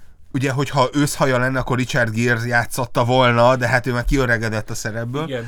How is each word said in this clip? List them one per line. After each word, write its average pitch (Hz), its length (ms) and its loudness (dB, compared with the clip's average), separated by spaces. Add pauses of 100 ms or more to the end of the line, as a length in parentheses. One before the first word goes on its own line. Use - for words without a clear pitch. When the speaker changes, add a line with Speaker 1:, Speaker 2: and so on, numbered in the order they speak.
(320)
Speaker 1:
ugye, 135 180 -2
hogyha 131 420 0
őszhaja 143 460 0
lenne, 131 200 0
akkor 127 180 -2
Richard 120 380 0
Gere 117 320 0
játszotta 120 580 0
volna, 123 520 4
de 123 120 -2
hát 123 180 0
ő 127 60 -2
már 120 120 -2
kiöregedett 113 640 0
a 117 40 -6
szerepből. 117 540 -6
Speaker 2:
Igen, 120 200 -8